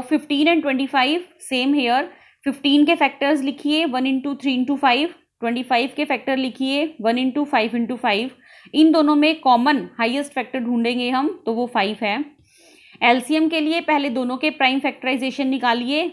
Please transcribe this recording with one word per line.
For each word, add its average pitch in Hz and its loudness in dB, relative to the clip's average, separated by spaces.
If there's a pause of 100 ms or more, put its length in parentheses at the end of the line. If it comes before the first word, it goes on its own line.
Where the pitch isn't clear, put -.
fifteen 302 0
and 339 2
twenty 269 -2
five 285 0 (220)
same 262 0
here, 254 2 (420)
fifteen 285 2
के 339 4
फैक्टर्स 285 0
लिखिए, 285 -2
वन 254 -2
into 269 -2
three 262 -2
into 254 -2
five, 285 2 (260)
ट्वेंटी 233 -4
फ़ाइव 247 0
के 294 -2
फैक्टर 269 -2
लिखिए, 262 -2 (160)
वन 226 0
into 262 -2
फ़ाइव 233 -2
into 240 -2
फ़ाइव, 226 -2 (440)
इन 311 6
दोनों 302 4
में 302 4
कॉमन 247 2 (120)
हाईएस्ट 254 -2
फैक्टर 233 -6
ढूंढेंगे 240 -2
हम, 262 0 (180)
तो 233 -2
वो 240 -2
फ़ाइव 214 0
है। 226 -2 (800)
एलसीएम 262 2
के 320 -2
लिए 311 0
पहले 285 0
दोनों 247 -4
के 302 -2
प्राइम 269 0
फैक्टराइजेशन 262 -4
निकालिए, 254 -2